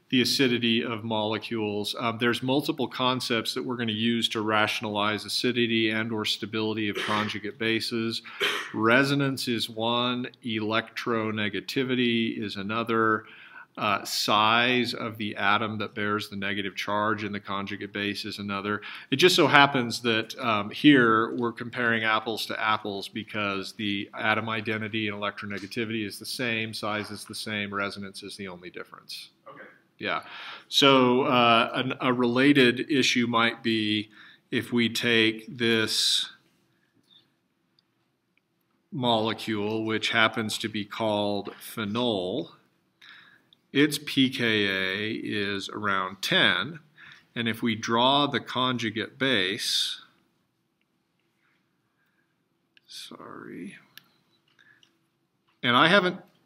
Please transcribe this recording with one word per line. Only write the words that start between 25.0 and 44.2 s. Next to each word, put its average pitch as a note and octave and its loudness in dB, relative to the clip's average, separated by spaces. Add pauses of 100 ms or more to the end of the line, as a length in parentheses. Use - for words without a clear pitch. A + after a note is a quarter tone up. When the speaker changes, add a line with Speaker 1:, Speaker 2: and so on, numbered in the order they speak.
Speaker 1:
and G2+ -6
electronegativity G#2 -6
is F#2+ -12
the A2 -16
same, A2+ -6
size G#2 -6
is G2+ -12
the G#2+ -14
same, G#2 -6
resonance G2+ -8
is G2 -14
the G2 -12
only F2+ -14
difference. - -16 (180)
Speaker 2:
Okay. - -20 (320)
Speaker 1:
Yeah. F2 -4 (460)
So, C3 6
uh, A#2+ 6
an, C3 -2
a C3 2
related B2 4
issue B2 2
might A#2 2
be G#2+ 0 (400)
if B2 -4
we A#2 4
take A2+ 2 (100)
this A2+ 0 (2500)
molecule, A2 0
which A2 0
happens A2+ 2
to A#2 -4
be G#2+ -4
called G#2 -2
phenol, A2 -4 (1200)
its D3 2
P C3 2